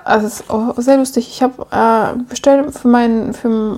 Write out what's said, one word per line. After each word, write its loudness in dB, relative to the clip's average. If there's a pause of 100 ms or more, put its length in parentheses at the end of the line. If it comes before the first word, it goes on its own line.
also 2
es -8
ist -14
auch -2
sehr 2
lustig, 0
ich -6
hab, -4
äh, 2 (120)
bestellt 2
für -4
mein, 2
für, -2